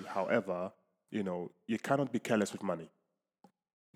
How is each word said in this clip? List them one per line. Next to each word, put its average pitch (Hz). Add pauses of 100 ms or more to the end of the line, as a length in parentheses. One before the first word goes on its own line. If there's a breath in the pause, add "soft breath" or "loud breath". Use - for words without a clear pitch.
However, 95 (380)
you 107
know, 90 (160)
you 113
cannot 139
be 120
careless 104
with -
money. 85 (1080)